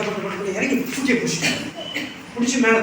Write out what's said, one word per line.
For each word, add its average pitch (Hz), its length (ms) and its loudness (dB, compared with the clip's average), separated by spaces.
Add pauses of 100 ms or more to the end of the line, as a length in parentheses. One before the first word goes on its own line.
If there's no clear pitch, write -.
பட்ட, 202 160 -2
பட்ட, 185 140 -4
பட்ட 196 200 -4
இறங்கி 269 180 2 (200)
சுக்கியை 262 240 2
பிடிச்சிட்டாங்க. - 440 0 (720)
பிடிச்சி 240 300 0
மேலே 226 200 6